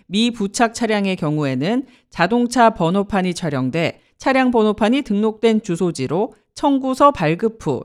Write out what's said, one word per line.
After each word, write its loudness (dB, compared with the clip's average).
미부착 -2
차량의 -2
경우에는 -2
자동차 2
번호판이 0
촬영돼 -4
차량 0
번호판이 2
등록된 0
주소지로 -2
청구서 2
발급 -2
후 -4